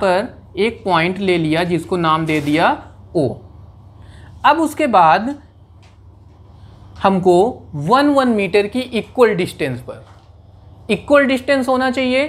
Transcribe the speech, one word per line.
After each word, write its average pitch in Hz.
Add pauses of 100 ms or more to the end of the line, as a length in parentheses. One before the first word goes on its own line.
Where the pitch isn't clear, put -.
पर 196
एक 220
पॉइंट 180
ले 190
लिया 160
जिसको 170
नाम 160
दे 156
दिया 151 (460)
O। 143 (1160)
अब 302
उसके 311
बाद 196 (1700)
हमको 185 (380)
वन 220
वन 269
मीटर 202
की 247
इक्वल 240
डिस्टेंस 147
पर, 120 (840)
इक्वल 277
डिस्टेंस 262
होना 262
चाहिए, 254